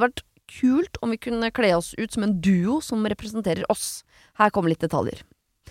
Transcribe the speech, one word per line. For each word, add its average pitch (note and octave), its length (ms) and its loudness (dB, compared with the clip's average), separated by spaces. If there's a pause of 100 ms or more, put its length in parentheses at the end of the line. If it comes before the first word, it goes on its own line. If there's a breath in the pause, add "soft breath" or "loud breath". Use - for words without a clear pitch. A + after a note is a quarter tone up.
hadde A#3+ 80 4
vært - 140 -8 (260)
kult C4 540 0
om A#3 80 -2
vi A3+ 80 -4
kunne A#3 340 -4
kle G#3 240 4
oss F3 220 -4
ut A3 120 -4
som A3+ 140 -2
en G3+ 160 0
duo F#3 420 4
som A3 220 -2
representerer G#3 640 -2
oss. - 340 -4 (360 soft breath)
Her G#3+ 120 4
kommer E3+ 200 2
litt D#3+ 100 0
detaljer. - 400 -2 (500 soft breath)